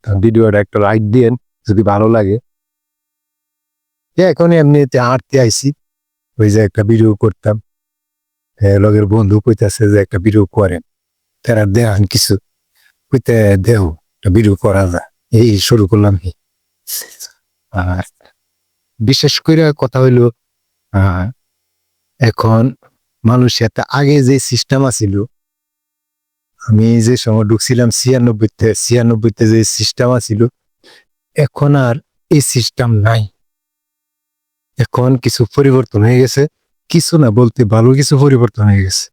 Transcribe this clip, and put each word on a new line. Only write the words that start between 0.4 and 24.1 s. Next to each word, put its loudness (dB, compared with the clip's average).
একটা -4
লাইক 0
দিয়েন 2
যদি 0
ভালো 0
লাগে। 0
এ, 2
এখন 2
এমনিতে 4
হাঁটতে -2
আইছি, 0
ওই 2
যে 2
একটা -4
ভিডিও 2
করতাম, -4
এ, 2
লগের 2
বন্ধু 0
কইতাছে -2
যে 2
একটা -6
ভিডিও 2
করেন, -2
তারা 0
দেখান 0
কিছু, -4
কইতে -2
দেও 0
একটা -6
ভিডিও 2
করা -2
যায়, -6
এই 2
শুরু 2
করলাম। 2
আর -4
বিশেষ 0
করে 0
কথা -6
হইল, 2
আহ, -2
এখন 0
মালয়েশিয়াতে 0
আগে 0